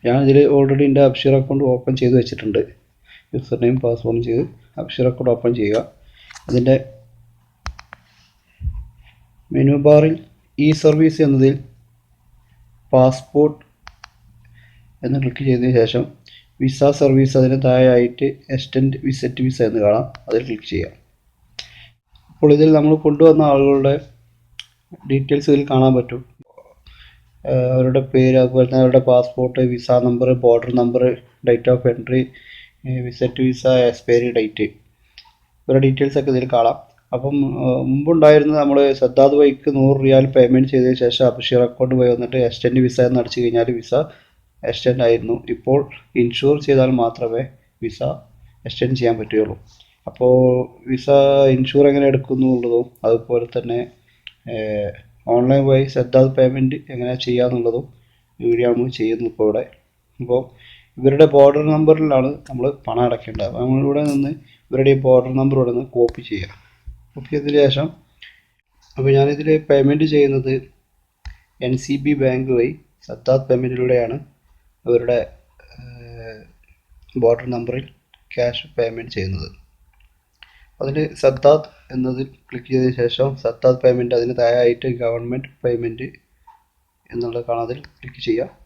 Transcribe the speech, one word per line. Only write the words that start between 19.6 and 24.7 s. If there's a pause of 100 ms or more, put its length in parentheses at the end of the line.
എന്ന്
കാണാം, (220)
അതിൽ
ക്ലിക്ക്
ചെയ്യാം. (1400)
അപ്പോൾ
ഇതിൽ (100)
നമ്മൾ (140)
കൊണ്ടുവന്ന (100)
ആളുകളുടെ (1120)